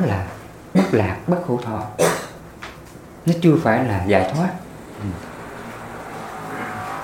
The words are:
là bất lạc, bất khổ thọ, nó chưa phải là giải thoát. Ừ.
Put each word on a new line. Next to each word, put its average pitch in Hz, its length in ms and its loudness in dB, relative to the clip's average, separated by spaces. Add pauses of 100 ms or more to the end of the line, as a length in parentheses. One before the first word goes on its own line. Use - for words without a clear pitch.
là 95 200 0 (480)
bất 190 180 8
lạc, 107 260 4 (100)
bất 175 100 4 (100)
khổ 120 180 0
thọ, 107 180 -4 (1400)
nó 165 160 6
chưa 160 220 8
phải 120 220 4
là 95 200 0
giải 95 300 4
thoát. 180 140 2 (500)
Ừ. 104 80 -6 (2000)